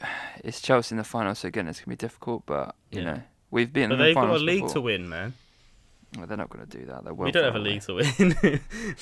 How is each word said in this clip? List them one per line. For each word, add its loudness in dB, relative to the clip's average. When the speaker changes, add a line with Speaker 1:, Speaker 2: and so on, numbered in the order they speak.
Speaker 1:
<sighs> -12
it's -8
Chelsea 4
in 0
the -2
final, 0
so -8
again, -4
it's -8
gonna -12
be -6
difficult. -6
But -4
you -6
Speaker 2:
Yeah. -4
Speaker 1:
know, -8
we've 2
been 4
Speaker 2:
But 4
Speaker 1:
in 0
the 6
Speaker 2:
they've 6
got 4
Speaker 1:
finals 4
Speaker 2:
a 2
league 2
Speaker 1:
before. -4
Speaker 2:
to 2
win, 0
man. -6
Speaker 1:
Well, -10
they're -6
not -6
gonna -14
do -12
that. -12
They're -8
well -4
Speaker 2:
We 2
don't 4
Speaker 1:
far 2
Speaker 2:
have -6
a -2
Speaker 1:
away. -2
Speaker 2:
league -4
to -8
win. 4